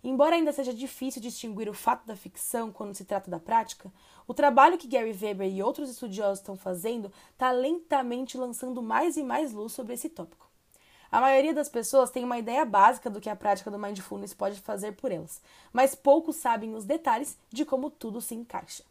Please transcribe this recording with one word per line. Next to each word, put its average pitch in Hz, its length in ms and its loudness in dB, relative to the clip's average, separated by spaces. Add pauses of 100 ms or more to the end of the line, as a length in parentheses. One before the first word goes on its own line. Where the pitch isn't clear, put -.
Embora 269 320 4
ainda 320 180 2
seja 254 200 -4
difícil 262 480 -8
distinguir 220 480 -8
o 208 60 -8
fato 240 320 -2
da 214 100 -12
ficção 220 560 -8
quando 202 220 -12
se 196 100 -14
trata 190 260 -4
da - 80 -6
prática, - 540 -4 (340)
o 240 60 -10
trabalho 285 460 8
que 285 100 -12
Gary 226 240 0
Weber 196 360 -4
e 190 140 -4
outros 277 280 -4
estudiosos 202 480 -4
estão 196 180 -14
fazendo 196 560 -6 (240)
tá 254 140 0
lentamente 254 880 -2
lançando 247 440 -8
mais 254 340 0
e 311 60 -4
mais 254 300 -4
luz 214 200 -10
sobre 240 220 -10
esse 320 140 -8
tópico. - 400 -16 (640)
A 226 80 6
maioria 269 320 6
das 294 160 -2
pessoas 247 420 2
tem 247 140 -6
uma 240 140 -4
ideia 240 260 0
básica 214 460 6
do 208 100 -10
que 220 80 -8
a 208 60 -4
prática 202 360 -2
do 202 80 -8
mindfulness 202 540 -10
pode 202 280 -4
fazer 208 320 -8
por 247 180 -6
elas, 165 320 -10 (300)
mas 269 220 4
poucos 320 420 4
sabem 220 380 -4
os 220 100 -10
detalhes 277 520 0 (140)
de 269 140 -4
como 277 260 -2
tudo 220 300 -10
se 226 140 -10
encaixa. - 560 -12